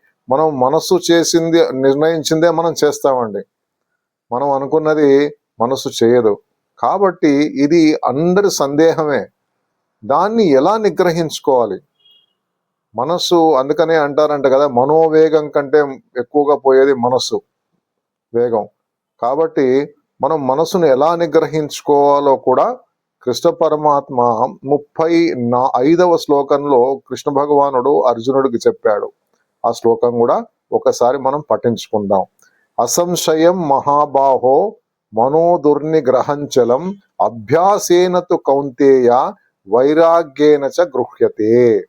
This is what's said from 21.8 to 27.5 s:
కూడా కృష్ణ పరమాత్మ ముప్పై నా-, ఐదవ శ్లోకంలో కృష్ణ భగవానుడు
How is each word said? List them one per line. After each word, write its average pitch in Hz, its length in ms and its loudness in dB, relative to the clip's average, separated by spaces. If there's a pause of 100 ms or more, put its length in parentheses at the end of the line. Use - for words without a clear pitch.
కూడా 156 400 0 (460)
కృష్ణ 127 280 0
పరమాత్మ 151 720 -2 (420)
ముప్పై 160 720 -2
నా-, 123 400 -2
ఐదవ 170 400 2
శ్లోకంలో 139 920 0
కృష్ణ 127 220 -8
భగవానుడు 143 720 0